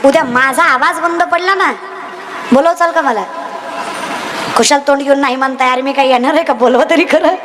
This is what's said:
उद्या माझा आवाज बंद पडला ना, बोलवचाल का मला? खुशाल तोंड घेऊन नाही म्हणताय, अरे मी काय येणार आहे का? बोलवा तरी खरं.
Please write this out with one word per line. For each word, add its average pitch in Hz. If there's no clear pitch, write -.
उद्या 302
माझा 254
आवाज 311
बंद 339
पडला 349
ना, 370
बोलवचाल 339
का 320
मला? 233
खुशाल 277
तोंड 285
घेऊन 277
नाही 262
म्हणताय, 262
अरे 254
मी 269
काय 269
येणार 262
आहे 330
का? 302
बोलवा 247
तरी 330
खरं. 269